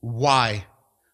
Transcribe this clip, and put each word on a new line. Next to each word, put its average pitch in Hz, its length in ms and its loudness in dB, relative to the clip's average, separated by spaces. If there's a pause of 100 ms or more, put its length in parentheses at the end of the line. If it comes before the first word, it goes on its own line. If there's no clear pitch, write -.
Why? 117 640 0 (480)